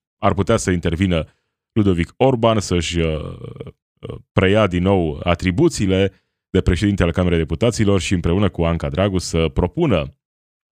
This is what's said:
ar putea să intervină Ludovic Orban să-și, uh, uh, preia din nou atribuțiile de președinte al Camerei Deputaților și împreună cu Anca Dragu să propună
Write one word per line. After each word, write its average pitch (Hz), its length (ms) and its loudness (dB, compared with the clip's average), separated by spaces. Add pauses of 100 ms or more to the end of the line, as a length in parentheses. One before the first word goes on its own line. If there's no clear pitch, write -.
(180)
ar 98 160 0
putea 95 220 0
să - 140 -2
intervină 87 560 0 (460)
Ludovic 95 440 0
Orban 117 440 2
să-și, 85 380 -2
uh, 80 160 -2
uh, - 1040 -14 (140)
preia 98 340 4
din 87 160 0
nou 87 400 0
atribuțiile 92 880 0 (380)
de 92 100 2
președinte 95 420 2
al 85 100 0
Camerei 87 260 0
Deputaților 98 600 0
și - 140 -4
împreună 87 340 0
cu 82 160 -4
Anca 82 240 -2
Dragu 92 300 0
să 82 300 -2
propună 87 680 -2 (560)